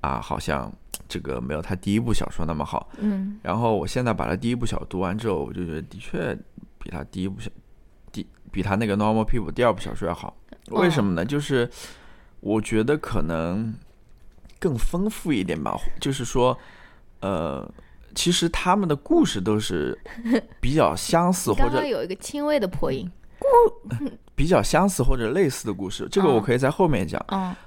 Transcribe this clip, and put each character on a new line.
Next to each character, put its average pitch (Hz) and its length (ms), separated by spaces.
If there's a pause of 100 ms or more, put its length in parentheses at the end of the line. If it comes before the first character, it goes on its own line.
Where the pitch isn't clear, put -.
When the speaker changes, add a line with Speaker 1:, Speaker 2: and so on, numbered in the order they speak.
Speaker 1:
啊， 65 200
好 - 160
像 67 360 (360)
这 - 120
个 64 200
没 65 140
有 80 80
他 95 140
第 101 180
一 110 60
部 120 120
小 - 180
说 - 140
那 82 80
么 76 120
好。 - 240 (100)
Speaker 2:
嗯。 202 440
Speaker 1:
然 90 140
后 113 200
我 80 100
现 127 180
在 117 80
把 - 140
他 73 80
第 117 160
一 123 40
部 120 120
小 - 220
读 95 100
完 92 180
之 110 120
后， 92 80
我 69 160
就 90 120
觉 82 80
得 78 100
的 - 160
确 127 380 (420)
比 - 120
他 73 140
第 92 180
一 95 60
部 95 120
小， 107 80 (640)
第， - 160 (240)
比 92 120
他 101 120
那 113 120
个 98 100
《Normal 110 280
People》 85 280
第 120 100
二 117 100
部 92 80
小 - 140
说 - 140
要 85 40
好。 - 240 (340)
Speaker 2:
哦。 - 100
Speaker 1:
为 180 100
什 151 120
么 98 100
呢？ 85 120
就 143 140
是 131 320 (680)
我 107 200
觉 110 220
得 147 160
可 110 240
能 85 500 (880)
更 151 180
丰 180 320
富 185 240
一 101 100
点 82 200
吧， 50 120 (260)
就 139 120
是 135 120
说， 123 320 (640)
呃， 78 480 (460)
其 - 180
实 175 160
他 180 280
们 196 120
的 147 60
故 311 300
事 123 160
都 107 180
是 82 400 (640)
比 135 140
较 107 220
相 175 360
似， 175 200
Speaker 2:
<laughs> - 0
你 95 40
刚 - 140
刚 - 160
有 196 160
一 170 40
个 196 100
轻 294 300
微 302 120
的 202 80
破 170 240
音。 156 200 (280)
Speaker 1:
或 480 600
者， 285 140 (120)
<laughs> - 100
比 143 120
较 160 160
相 180 260
似 180 140
或 131 140
者 117 160
类 170 180
似 - 160
的 104 80
故 92 160
事， - 200
这 196 120
个 175 60
我 120 120
可 117 140
以 123 40
在 135 120
后 180 160
面 107 200
讲。 - 220
Speaker 2:
嗯。 190 220
嗯。 - 60 (100)